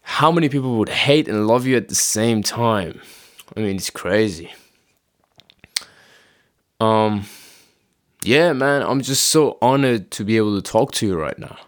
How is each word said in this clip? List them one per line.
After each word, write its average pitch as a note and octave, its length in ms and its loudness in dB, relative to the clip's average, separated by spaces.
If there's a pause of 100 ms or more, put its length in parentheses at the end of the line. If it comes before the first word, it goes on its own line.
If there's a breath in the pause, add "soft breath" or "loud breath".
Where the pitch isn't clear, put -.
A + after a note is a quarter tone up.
how D3+ 320 0
many E3+ 160 2
people C3 300 -2
would G#2 100 2
hate D3 400 2
and G#2+ 180 0
love B2 200 2
you C3 100 2
at G#2 120 -2
the - 60 -10
same A2 480 0
time. G#2+ 600 -2 (520 loud breath)
I G#2 60 -8
mean, G2 160 -2
it's F#2 140 -6
crazy. F#2 640 -2 (2250 loud breath)
Um, G#2+ 460 0 (960 loud breath)
yeah, D3+ 320 2
man, C#3 260 0
I'm B2 220 -2
just C3 240 -2
so D3+ 340 2
honored B2 520 2
to - 120 -8
be A2 140 2
able G#2 200 0
to F#2 40 -4
talk A#2 300 0
to - 140 -2
you F#2 140 -2
right C2+ 180 -6
now. - 300 -16